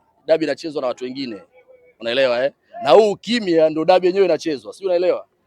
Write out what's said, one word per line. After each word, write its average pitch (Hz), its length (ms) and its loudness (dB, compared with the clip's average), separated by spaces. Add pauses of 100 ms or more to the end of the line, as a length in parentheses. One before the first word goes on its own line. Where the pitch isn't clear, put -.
(260)
Derby 156 200 2
inachezwa 147 360 -6
na 127 60 -4
watu 120 160 -8
wengine. 127 380 -10 (580)
Unaelewa, 123 460 0
eh? 143 60 -2 (320)
Na 143 60 0
huu 202 220 6
ukimya 180 580 0
ndio 156 160 -4
derby 185 220 4
yenyewe 190 180 2
inachezwa. 139 480 -4
Sijui 190 140 -10
unaelewa? 175 380 -2 (220)